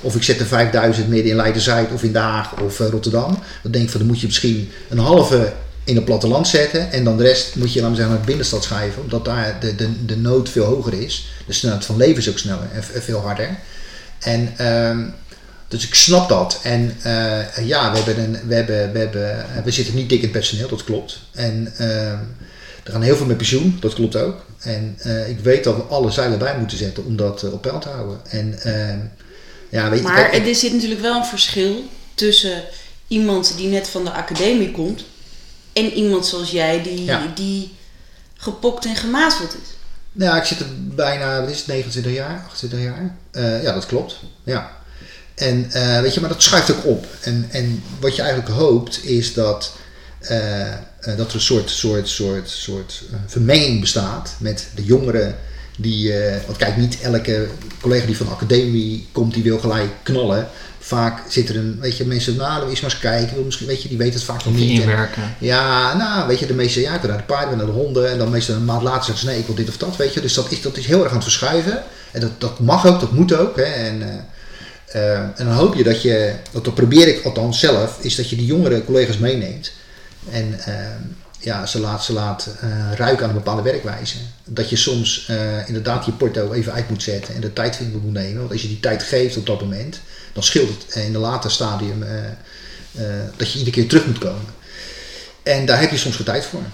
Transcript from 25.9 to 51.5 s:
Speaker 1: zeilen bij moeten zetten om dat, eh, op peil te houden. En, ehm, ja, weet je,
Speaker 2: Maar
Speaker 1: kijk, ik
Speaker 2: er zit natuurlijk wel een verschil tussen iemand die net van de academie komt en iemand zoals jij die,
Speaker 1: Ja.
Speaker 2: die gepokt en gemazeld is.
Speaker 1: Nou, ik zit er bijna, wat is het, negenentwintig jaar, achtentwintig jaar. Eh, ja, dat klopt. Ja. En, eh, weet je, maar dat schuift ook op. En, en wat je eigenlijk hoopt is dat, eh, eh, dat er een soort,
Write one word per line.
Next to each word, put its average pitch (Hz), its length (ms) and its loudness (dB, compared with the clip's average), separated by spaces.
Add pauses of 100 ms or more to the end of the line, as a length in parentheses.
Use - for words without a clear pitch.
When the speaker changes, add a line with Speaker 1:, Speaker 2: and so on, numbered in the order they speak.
Speaker 1:
zeilen 120 280 2
bij 135 200 0
moeten 110 200 -4
zetten 95 260 -4
om 113 120 -2
dat, 101 260 0
eh, 98 100 -4
op 98 100 -8
peil 131 160 -4
te - 100 -8
houden. 107 320 -8 (100)
En, 107 320 -4
ehm, 107 360 -2 (680)
ja, 110 220 0
weet 113 80 4
je, - 60 0
Speaker 2:
Maar 180 100 2 (160)
Speaker 1:
kijk, - 20 0 (100)
ik 214 60 2
Speaker 2:
er 240 60 2
zit 240 180 2
natuurlijk 220 280 0
wel 233 160 0
een 240 80 0
verschil 208 600 0 (300)
tussen 202 480 4 (460)
iemand 208 480 2
die 190 120 -2
net 196 200 0
van 180 160 -4
de 170 80 -4
academie 185 580 0
komt 170 340 -4 (680)
en 214 200 0
iemand 196 340 2
zoals 175 240 -4
jij 165 320 0
die, 180 220 -6
Speaker 1:
Ja. 160 300 -2
Speaker 2:
die 196 400 -4 (640)
gepokt 233 500 -2
en 226 100 -2
gemazeld 240 540 0 (120)
is. - 60 -14 (440)
Speaker 1:
Nou, 180 240 2
ik 165 80 2
zit - 160 -2
er 139 60 -6 (280)
bijna, 139 460 0
wat 131 100 -4
is 147 80 -6
het, - 80 -10
negenentwintig 127 460 -4
jaar, 151 340 -6
achtentwintig 123 480 -6
jaar. 180 220 -6 (140)
Eh, 113 320 -2
ja, 98 100 0
dat 92 140 -4
klopt. - 300 -4 (280)
Ja. 123 260 -4 (640)
En, 123 380 0
eh, 123 280 2
weet 131 140 2
je, 175 60 0
maar 165 80 -2
dat - 140 0
schuift - 280 4
ook - 160 2
op. 127 200 2 (140)
En, 120 300 -2
en 120 320 -2 (180)
wat 135 160 0
je 143 60 -2
eigenlijk 127 320 0
hoopt 120 500 4
is 117 300 0
dat, 104 380 0 (480)
eh, 104 520 -2
eh, 104 40 -8 (400)
dat 110 120 -2
er - 60 -8
een 110 60 0
soort, 110 300 2